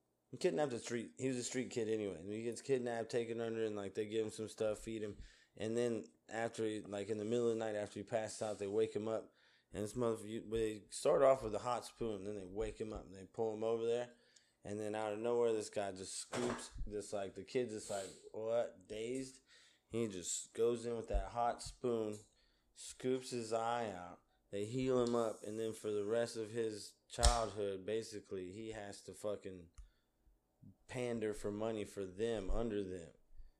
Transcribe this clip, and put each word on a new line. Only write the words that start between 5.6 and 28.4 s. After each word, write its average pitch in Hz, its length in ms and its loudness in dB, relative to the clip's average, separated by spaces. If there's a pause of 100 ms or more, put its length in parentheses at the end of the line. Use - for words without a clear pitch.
then 117 280 2 (280)
after 113 320 0
he, 107 220 0
like, 101 220 -2
in 107 80 0
the 104 80 -2
middle 120 260 4
of 110 60 2
the 113 80 0
night, 107 100 0
after 104 240 -4
he 101 40 -4
passes 110 380 -2
out, 107 180 -2
they 101 80 0
wake 110 280 4
him 107 120 0
up. 104 220 0 (440)
And 95 100 0
this 104 100 -2
motherfucker, 113 480 2 (100)
they 110 380 2
start 147 320 6
off 131 220 10
with 107 100 0
a 101 60 2
hot 117 260 0
spoon, 107 380 -4
then 104 120 -4
they 95 140 -8
wake 104 300 -4
him 107 140 -4
up, 80 140 -8
and 92 80 -16
they 95 180 -14
pull 110 220 0
him 110 80 -4
over 113 220 2
there. 120 220 2 (560)
And 104 160 -4
then 107 160 -2
out 107 160 0
of 104 80 -2
nowhere, 120 340 4
this 107 160 0
guy 101 220 -2
just 92 300 -8
scoops, 120 480 -2 (160)
this, 104 260 -4
like, 98 240 -2
the 95 80 -8
kid's 120 300 0
just, 107 160 -6
like, 98 160 -2 (260)
what, 110 560 0
dazed? 127 520 -4 (500)
He 113 180 2
just - 460 -6
goes 117 320 2
in 120 100 -2
with 113 140 -4
that 98 240 2
hot 120 280 2
spoon, 110 540 0 (600)
scoops 127 560 -2
his 113 200 -2
eye 117 420 2
out. 87 260 -10 (320)
They 101 120 -2
heal 127 400 4
him 120 120 2
up, 113 300 2
and 107 140 -4
then 110 140 -2
for 107 180 -4
the 104 140 0
rest 117 320 2
of 107 140 -4
his 110 420 -2 (160)
childhood, 104 760 4
basically, 101 680 -4